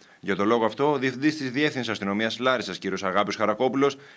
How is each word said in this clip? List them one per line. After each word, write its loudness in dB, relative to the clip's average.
Για -2
το 0
λόγο 4
αυτό, 2
ο 0
Διευθυντής 0
της -6
Διεύθυνσης -2
Αστυνομίας -2
Λάρισας, 0
κύριος -4
Αγάπης 2
Χαρακόπουλος, 2